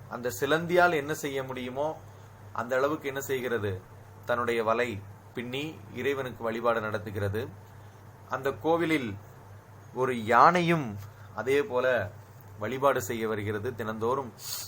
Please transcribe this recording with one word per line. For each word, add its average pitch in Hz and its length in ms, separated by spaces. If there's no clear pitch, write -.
அந்த 120 220
சிலந்தியால் 170 540
என்ன 147 200
செய்ய 139 280
முடியுமோ 131 560
அந்த 120 240
அளவுக்கு 147 300
என்ன 135 140
செய்கிறது? 117 600
தன்னுடைய 117 400
வலை 113 360
பின்னி 135 440
இறைவனுக்கு 123 500
வழிபாடு 117 360
நடத்துகிறது. 107 680
அந்த 135 220
கோவிலில் 156 640
ஒரு 123 300
யானையும் 151 720
அதே 135 280
போல 123 480
வழிபாடு 127 440
செய்ய 113 260
வருகிறது. 107 460
தினந்தோறும் 113 580